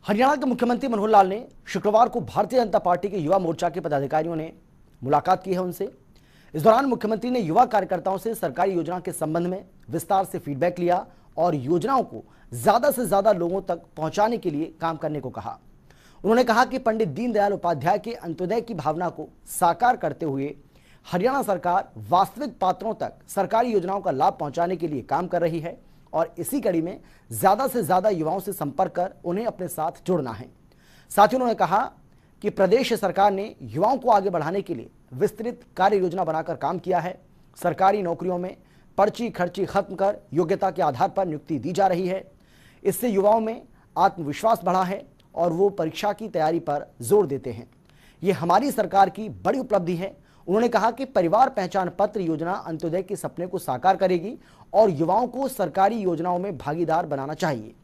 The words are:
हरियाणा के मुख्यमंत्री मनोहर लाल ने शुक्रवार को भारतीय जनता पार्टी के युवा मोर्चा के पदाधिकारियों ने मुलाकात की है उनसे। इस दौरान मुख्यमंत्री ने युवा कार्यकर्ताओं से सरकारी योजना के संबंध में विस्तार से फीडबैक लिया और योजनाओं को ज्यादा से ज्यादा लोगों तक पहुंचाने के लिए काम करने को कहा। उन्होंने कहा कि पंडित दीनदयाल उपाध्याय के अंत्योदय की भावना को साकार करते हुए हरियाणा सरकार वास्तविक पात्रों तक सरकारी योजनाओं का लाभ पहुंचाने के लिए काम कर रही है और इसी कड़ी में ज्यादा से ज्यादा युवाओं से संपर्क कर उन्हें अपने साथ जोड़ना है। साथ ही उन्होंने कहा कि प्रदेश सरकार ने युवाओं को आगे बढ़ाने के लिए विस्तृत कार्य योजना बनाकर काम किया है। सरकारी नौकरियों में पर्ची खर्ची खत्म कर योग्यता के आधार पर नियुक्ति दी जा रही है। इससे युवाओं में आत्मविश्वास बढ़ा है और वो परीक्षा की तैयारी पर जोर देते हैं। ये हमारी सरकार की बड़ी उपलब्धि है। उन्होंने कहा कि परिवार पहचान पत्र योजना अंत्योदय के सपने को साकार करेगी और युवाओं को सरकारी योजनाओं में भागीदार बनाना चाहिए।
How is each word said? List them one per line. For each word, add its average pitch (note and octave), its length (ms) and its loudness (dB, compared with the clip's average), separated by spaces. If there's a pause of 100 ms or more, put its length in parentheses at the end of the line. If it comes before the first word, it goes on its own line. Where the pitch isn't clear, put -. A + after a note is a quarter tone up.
हरियाणा B3+ 300 4
के C#4+ 100 -4
मुख्यमंत्री B3 440 0
मनोहर G#3+ 200 0
लाल G3 180 8
ने F#3+ 100 -4 (280)
शुक्रवार G#3+ 440 6
को A#3+ 120 -4
भारतीय D#3+ 380 0
जनता G#3+ 200 2
पार्टी F3 300 0
के G3 80 -4
युवा E3+ 220 2
मोर्चा F3 300 -2
के E3 100 -6
पदाधिकारियों D3+ 560 -2
ने D#3 160 -6 (500)
मुलाकात D3 420 2
की F#3+ 100 -4
है F3+ 60 -2
उनसे। F#3 300 -6 (640)
इस D3+ 100 -4
दौरान A3+ 220 6
मुख्यमंत्री A3 440 -2
ने B3+ 100 0
युवा G3 260 4
कार्यकर्ताओं F#3+ 520 -2
से A3+ 180 -4
सरकारी F3+ 380 -2
योजना E3+ 260 -4
के F3+ 120 -8
संबंध D#3+ 360 -2
में F#3 160 -6 (260)
विस्तार F#3 360 0
से E3+ 140 -8
फीडबैक E3+ 400 -2
लिया F3 260 0 (320)
और E3 180 2
योजनाओं F3 480 0
को A2+ 200 -10 (300)
ज्यादा A3 380 4
से A#3+ 160 -2
ज्यादा G3 260 4
लोगों F3 280 -2
तक F3 200 -6 (160)
पहुंचाने G#3 400 0
के F3 140 -2
लिए D3 300 -4
काम D#3+ 160 -4
करने D3+ 220 -4
को B2+ 100 -8
कहा। A2 280 -12 (640)
उन्होंने A#3 240 4
कहा A#3 220 4
कि B3+ 140 -6
पंडित A3 300 0
दीनदयाल G3+ 440 0
उपाध्याय E3+ 460 0
के A#3 140 -8
अंत्योदय F3 480 -4
की A#3 120 -10
भावना D#3+ 360 -4
को D#3 180 -12 (220)
साकार F3+ 480 2
करते D#3 280 -4
हुए C#3 280 -4 (520)
हरियाणा A#3+ 380 0
सरकार F3+ 480 0 (180)
वास्तविक G3 520 0
पात्रों F#3+ 320 -2
तक B2+ 200 -6 (140)
सरकारी A3 460 0
योजनाओं F#3+ 280 0
का F3 100 -2
लाभ C#3+ 280 2
पहुंचाने E3+ 360 -2
के E3 120 -6
लिए C#3+ 140 -4
काम D#3 260 -4
कर E3+ 140 -2
रही E3 180 -2
है E3 200 -10 (340)
और E3 260 -2
इसी C4+ 220 -4
कड़ी F3 200 0
में F3 180 -6 (320)
ज्यादा F#3+ 360 2
से E3+ 160 -2
ज्यादा F3+ 260 2
युवाओं E3 300 -2
से F#3+ 140 -8
संपर्क E3 380 -2
कर F3+ 220 -4 (120)
उन्हें F#3+ 200 -4
अपने F#3+ 220 -6
साथ D#3 400 -8
जोड़ना D3+ 240 0
है। A2 180 -14 (640)
साथ G3+ 160 8
ही A3+ 80 0
उन्होंने B3 200 0
कहा F#3 240 2 (600)
कि G#3 80 -2
प्रदेश G3+ 440 4
सरकार G3 380 2
ने G3 300 -6
युवाओं E3+ 360 0
को B3 120 0
आगे G3+ 200 4
बढ़ाने F3 320 -2
के E3 140 -6
लिए A2+ 140 -12 (240)
विस्तृत A3 480 -2 (160)
कार्य G3+ 200 4
योजना F#3 260 0
बनाकर D#3+ 320 -4
काम E3 240 -4
किया F3 200 0
है। F3 180 -6 (400)
सरकारी F#3+ 440 2
नौकरियों F3 360 -4
में F3+ 180 -8 (420)
पर्ची G#3 320 2
खर्ची F3+ 360 -2
खत्म G3 300 -4
कर G3 220 0 (160)
योग्यता F3+ 380 0
के F#3 100 -4
आधार D#3 280 0
पर F#3+ 160 -2
नियुक्ति D3+ 340 -6
दी C#3 120 -6
जा F#3+ 160 2
रही F3+ 200 0
है। F#3+ 160 -4 (600)
इससे G#3 260 0
युवाओं G#3 300 4
में A3 220 -4 (340)
आत्मविश्वास F#3 680 0
बढ़ा F#3 200 2
है F3+ 220 -6 (300)
और E3+ 180 0
वो F#3+ 160 2
परीक्षा F#3 440 -4
की A3 160 -10
तैयारी E3 300 0
पर D3 320 -4 (100)
जोर D3+ 260 4
देते C3 240 -6
हैं। A#2+ 180 -14 (520)
ये F#3 100 0
हमारी F3+ 400 2
सरकार F#3+ 380 4
की G#3+ 200 -10
बड़ी F#3+ 300 -2
उपलब्धि F#3 360 -2
है। F#3 240 -8 (280)
उन्होंने A3 200 2
कहा A3 240 2
कि C4 140 -6
परिवार G#3 440 2
पहचान F#3 400 -2 (100)
पत्र G#3 220 0
योजना E3 320 -2
अंत्योदय E3+ 480 -4
के F#3+ 140 -8
सपने E3 320 -8
को F#3 100 -8
साकार E3+ 400 2
करेगी F#3 360 0 (400)
और G#3 160 8
युवाओं F3+ 380 0
को B3+ 200 -4
सरकारी G3 480 0
योजनाओं F3+ 440 -2
में F#3 180 -6
भागीदार D#3+ 480 -2
बनाना C#3+ 280 -6
चाहिए। A#2+ 400 -6 (100)